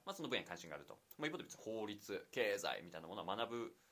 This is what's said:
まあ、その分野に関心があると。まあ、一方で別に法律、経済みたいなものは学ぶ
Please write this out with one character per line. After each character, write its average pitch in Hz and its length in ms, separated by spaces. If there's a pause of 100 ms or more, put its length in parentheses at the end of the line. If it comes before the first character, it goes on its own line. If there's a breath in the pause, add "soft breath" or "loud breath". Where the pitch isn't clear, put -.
ま 196 60
あ、 - 20
そ 170 80
の 135 80
分 117 60
野 87 60
に - 60
関 87 80
心 85 140
が 73 60
あ - 20
る 73 80
と。 - 120 (200)
ま 151 60
あ、 156 40
一 147 40
方 139 60
で - 60
別 - 120
に - 60
法 110 240
律、 104 440
経 104 280
済 73 240
み 87 80
た 85 80
い 82 40
な 82 60
も 92 60
の 85 120
は 98 100
学 117 140
ぶ 117 240 (180 loud breath)